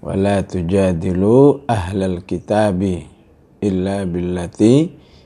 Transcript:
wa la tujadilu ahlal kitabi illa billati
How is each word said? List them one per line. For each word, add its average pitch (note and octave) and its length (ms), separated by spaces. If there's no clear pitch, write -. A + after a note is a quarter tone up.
wa F#2 160
la G2 240
tujadilu F#2+ 1300
ahlal F#2+ 580
kitabi F#2+ 800
illa G2 420
billati F2+ 880